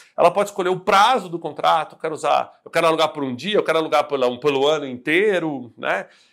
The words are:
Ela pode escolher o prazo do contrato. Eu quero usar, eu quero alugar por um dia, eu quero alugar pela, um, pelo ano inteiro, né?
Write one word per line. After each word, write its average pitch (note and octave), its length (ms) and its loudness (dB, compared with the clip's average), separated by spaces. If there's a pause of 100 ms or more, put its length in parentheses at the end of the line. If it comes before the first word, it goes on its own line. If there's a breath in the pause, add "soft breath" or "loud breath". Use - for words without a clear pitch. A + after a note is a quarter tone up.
(180 loud breath)
Ela F3 140 6
pode G3 200 -2
escolher F3+ 180 -2
o F#3 100 -2
prazo G3 480 2
do E3+ 100 -10
contrato. D#3+ 580 -2
Eu - 40 -20
quero D#3+ 140 -6
usar, C#3 500 -2
eu - 80 -20
quero E3 160 2
alugar D#3+ 220 2
por D3+ 160 -6
um B2+ 100 -6
dia, F#3 220 -2
eu D#3 60 4
quero D#3+ 160 0
alugar D3+ 280 0
pela, C3+ 200 0
um, A#2+ 120 -4
pelo C#3 260 2
ano D3 220 0
inteiro, D3+ 920 -2
né? D#3 300 -4 (260 soft breath)